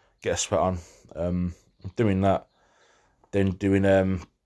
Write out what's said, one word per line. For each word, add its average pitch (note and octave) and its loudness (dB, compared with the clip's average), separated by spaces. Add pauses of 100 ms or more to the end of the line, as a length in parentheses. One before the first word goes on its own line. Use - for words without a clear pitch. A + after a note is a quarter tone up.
(220)
get F#2 -2
a E2+ -4
sweat - -2
on. F2+ 0 (360)
Um, F2+ -4 (300)
I'm F#2+ -14
doing G2 0
that, F#2+ 2 (840)
then G2 0
doing, G2 0
um, F#2+ 2 (180)